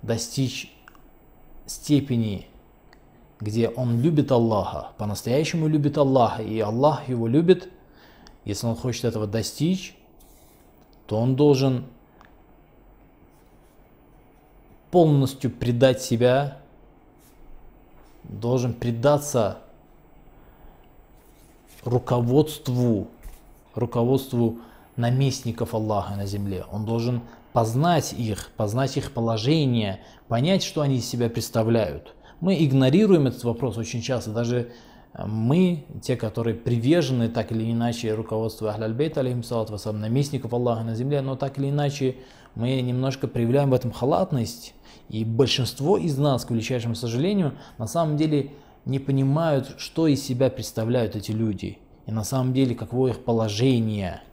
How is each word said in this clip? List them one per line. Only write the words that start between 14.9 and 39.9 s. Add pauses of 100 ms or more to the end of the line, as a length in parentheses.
полностью
предать
себя, (1600)
должен
предаться (2250)
руководству, (680)
руководству (380)
наместников
Аллаха
на
земле.
Он
должен (300)
познать
их,
познать
их
положение, (260)
понять,
что
они
из
себя
представляют. (260)
Мы
игнорируем
этот
вопрос
очень
часто.
Даже, (440)
э,
мы, (180)
те,
которые
привержены
так
или
иначе
руководству
Ахляль-Бейт,
алейхиссалату
вассалам,